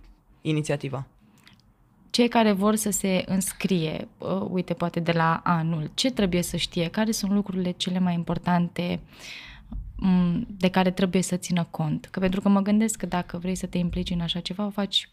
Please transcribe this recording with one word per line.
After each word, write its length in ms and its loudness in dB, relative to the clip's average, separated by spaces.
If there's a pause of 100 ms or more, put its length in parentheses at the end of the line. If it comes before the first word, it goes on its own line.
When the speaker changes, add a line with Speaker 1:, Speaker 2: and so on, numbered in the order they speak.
(420)
Speaker 1:
inițiativa. 680 -2 (1080)
Speaker 2:
Cei 120 6
care 240 4
vor 240 2
să 140 -2
se 360 0
înscrie, 840 0 (100)
uh, 320 -2
uite, 240 -2
poate 260 -2
de 120 0
la 320 2
anul, 500 0
ce 180 0
trebuie 300 2
să 160 -2
știe? 300 -2
Care 240 0
sunt 200 -2
lucrurile 400 0
cele 280 -2
mai 140 2
importante, 840 0 (960)
mm, 520 2 (100)
de 120 2
care 220 4
trebuie 300 2
să 140 -2
țină 360 -2
cont? 340 -4
Că 140 -10
pentru 220 0
că 80 4
mă 120 6
gândesc 360 2
că 80 -6
dacă 320 -4
vrei 180 -4
să 100 -6
te 120 -4
implici 320 -2
în 120 -2
așa 180 -4
ceva, 260 -6
o 40 -2
faci 440 -2